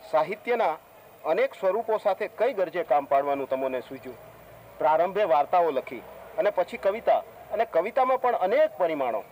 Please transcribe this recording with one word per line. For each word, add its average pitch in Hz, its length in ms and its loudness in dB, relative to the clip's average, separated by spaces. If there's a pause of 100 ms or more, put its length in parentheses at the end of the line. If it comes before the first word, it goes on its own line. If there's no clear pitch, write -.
(100)
સાહિત્યના 170 680 0 (460)
અનેક 214 300 0
સ્વરૂપો 202 440 -2
સાથે 196 300 -2
કઈ 247 240 0
ગરજે 180 300 -2
કામ 147 220 2
પાડવાનું 139 440 0
તમને 131 320 -2
સૂઝ્યું? 127 360 -14 (640)
પ્રારંભે 170 460 2
વાર્તાઓ 175 460 4
લખી 127 280 -4 (400)
અને 202 120 2
પછી 190 260 -2
કવિતા, 196 420 0 (340)
અને 214 120 0
કવિતામાં 254 540 0
પણ 247 180 0
અનેક 277 420 2
પરિમાણો. 131 540 0